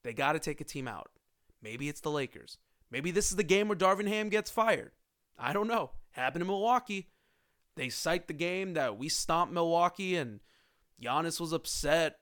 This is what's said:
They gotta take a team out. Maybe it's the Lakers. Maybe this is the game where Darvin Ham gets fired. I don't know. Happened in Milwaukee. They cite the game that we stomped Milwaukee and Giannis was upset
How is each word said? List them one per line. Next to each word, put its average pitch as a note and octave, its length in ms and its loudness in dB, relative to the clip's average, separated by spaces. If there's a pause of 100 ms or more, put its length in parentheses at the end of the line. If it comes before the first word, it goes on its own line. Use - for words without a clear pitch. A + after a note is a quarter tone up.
They - 100 -6
gotta D3 260 2
take D3 220 -6
a C3 40 -8
team C3 220 -8
out. G2+ 220 -10 (520)
Maybe A#2+ 280 -6
it's - 120 -10
the D#3 100 -2
Lakers. - 460 -6 (340)
Maybe C#3 180 -4
this G3+ 220 2
is F#3 60 -2
the G#3 60 2
game G3 260 4
where G3+ 80 0
Darvin G3 300 4
Ham G#3+ 220 0
gets G#3 220 0
fired. A3 400 2 (480)
I B2+ 140 -2
don't G#3 140 2
know. F#3 240 0 (200)
Happened C3 320 -2
in F3+ 40 -2
Milwaukee. G#3 600 0 (680)
They B2+ 140 -4
cite E3+ 380 -2
the E3 60 -8
game F3+ 400 -2
that B2+ 240 0
we C3+ 120 -6
stomped E3+ 440 0
Milwaukee F3 600 2
and A#2+ 260 -4 (600)
Giannis D3+ 380 0
was E3 140 -4
upset D#3+ 680 0